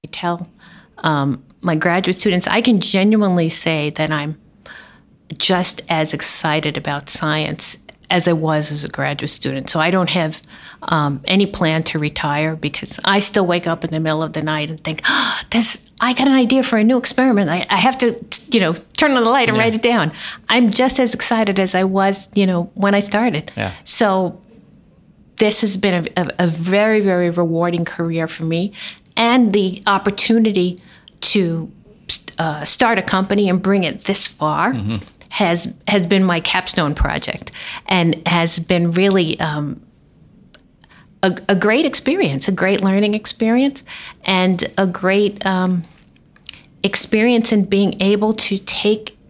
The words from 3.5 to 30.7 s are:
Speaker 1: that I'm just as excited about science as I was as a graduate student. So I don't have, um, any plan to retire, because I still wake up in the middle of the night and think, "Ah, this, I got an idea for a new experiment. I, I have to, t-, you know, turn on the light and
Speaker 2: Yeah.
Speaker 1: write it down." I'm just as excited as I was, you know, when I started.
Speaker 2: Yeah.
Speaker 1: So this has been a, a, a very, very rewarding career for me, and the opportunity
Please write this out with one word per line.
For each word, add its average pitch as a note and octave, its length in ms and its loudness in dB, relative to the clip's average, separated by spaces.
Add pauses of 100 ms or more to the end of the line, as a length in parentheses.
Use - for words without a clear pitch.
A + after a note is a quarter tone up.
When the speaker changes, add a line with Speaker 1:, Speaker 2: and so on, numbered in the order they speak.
Speaker 1:
that D3+ 200 -2
I'm D3+ 280 -4 (1000)
just - 520 0
as D#3 240 0
excited D3+ 640 -2
about C#3+ 320 -6
science D#3 680 -2 (340)
as F3+ 160 2
I E3+ 60 4
was D#3 380 0
as D3 120 -6
a - 60 -8
graduate C#3+ 400 -4
student. C3+ 400 -4
So E3 100 -2
I E3 120 2
don't F#3 180 0
have, D#3 320 -2 (420)
um, C#3+ 420 -2
any F#3+ 200 4
plan D#3+ 380 -2
to D#3+ 160 -4
retire, D3+ 560 -2
because - 500 -8
I G3 140 2
still G3 260 2
wake F3 220 0
up - 160 -2
in E3 80 -6
the D#3+ 80 -4
middle D#3+ 240 0
of D#3 100 -6
the D#3 80 -4
night D#3 300 -4
and D#3 120 -12
think, D#3 220 -6
"Ah, - 460 -2
this, A3+ 260 2 (240)
I B3 120 2
got C4 140 0
an C4+ 60 4
idea C4 300 4
for B3 160 0
a G#3+ 40 4
new B3 140 4
experiment. A#3 520 2
I, F3 200 -2
I G3+ 60 2
have B3 240 2
to, A#3 140 2
t-, - 440 -2
you - 40 4
know, E3+ 120 2 (240)
turn D4+ 140 2
on B3+ 120 2
the A3+ 60 4
light B3 180 4
and A3 100 0
Speaker 2:
Yeah. A3 60 2
Speaker 1:
write A3+ 120 2
it A3 80 -2
down." A3 280 2 (360)
I'm A#3 240 4
just B3+ 280 2
as B3 140 2
excited G3+ 460 0
as F#3+ 160 0
I F#3 80 2
was, G3 500 0
you G3 140 4
know, F3 260 -2
when G3+ 220 2
I - 60 4
started. G#3 540 -2
Speaker 2:
Yeah. G2+ 180 -4 (100)
Speaker 1:
So F#3+ 580 0 (960)
this G#3+ 240 2
has G3 160 -2
been F3+ 300 0 (100)
a, F3+ 40 2
a, - 80 -2 (100)
a F3+ 80 2
very, G3 540 2
very F3+ 280 2
rewarding E3+ 560 0
career E3 400 -4
for E3 180 -8
me, E3 280 -2 (460)
and A#3 360 4
the F#3+ 320 0
opportunity G3+ 960 0 (420)